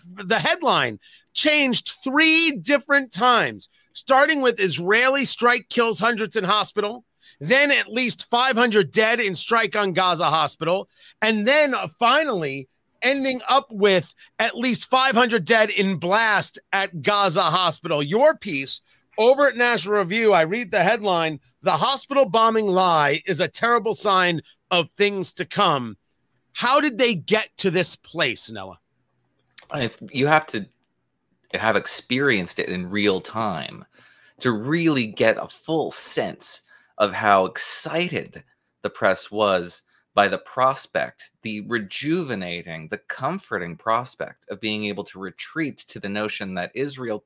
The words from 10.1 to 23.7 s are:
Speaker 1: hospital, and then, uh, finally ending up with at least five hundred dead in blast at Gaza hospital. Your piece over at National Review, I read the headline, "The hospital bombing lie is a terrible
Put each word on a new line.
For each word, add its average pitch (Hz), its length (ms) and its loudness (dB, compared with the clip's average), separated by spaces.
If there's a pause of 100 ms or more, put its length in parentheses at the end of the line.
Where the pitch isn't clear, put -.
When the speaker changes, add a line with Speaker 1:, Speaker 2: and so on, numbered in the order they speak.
Speaker 1:
hospital, 160 640 -2 (360)
and 214 240 0
then, 294 260 4
uh, 190 140 -2 (100)
finally 220 720 0 (320)
ending 262 480 -2
up 269 220 2
with 196 420 2 (240)
at 226 180 -2
least 233 340 -2
five 262 260 2
hundred 226 280 2
dead 220 280 4
in 190 260 0
blast 196 640 0 (120)
at 196 300 -2
Gaza 202 400 2
hospital. 165 640 0
Your 240 340 4
piece 139 440 -6 (360)
over 269 300 6
at 233 100 -2
National 214 400 2
Review, 202 360 2
I 170 80 6
read 190 280 -2
the 190 140 2
headline, 170 560 0 (240)
"The 139 80 0
hospital 262 540 2
bombing 220 420 2
lie 165 580 2
is 180 140 -2
a 175 80 0
terrible 226 480 0